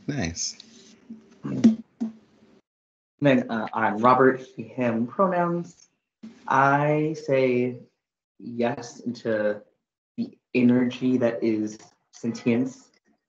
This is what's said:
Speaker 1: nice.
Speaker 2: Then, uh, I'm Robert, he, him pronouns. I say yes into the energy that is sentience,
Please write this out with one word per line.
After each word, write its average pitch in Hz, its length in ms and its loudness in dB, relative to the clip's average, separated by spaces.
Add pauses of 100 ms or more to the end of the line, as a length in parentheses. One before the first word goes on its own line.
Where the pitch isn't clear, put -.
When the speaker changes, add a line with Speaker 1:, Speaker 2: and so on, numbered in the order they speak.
Speaker 1:
nice. 98 520 -8 (2500)
Speaker 2:
Then, 131 300 2
uh, 113 240 -6
I'm 107 240 0
Robert, 131 420 6
he, - 220 -16
him 120 440 -2
pronouns. 175 840 -2 (600)
I 147 680 2 (120)
say 127 500 0 (640)
yes 120 640 -6
into 107 600 -4 (560)
the - 220 -8 (160)
energy 123 640 2
that 117 240 0
is 107 360 -2 (340)
sentience, 123 800 -2 (380)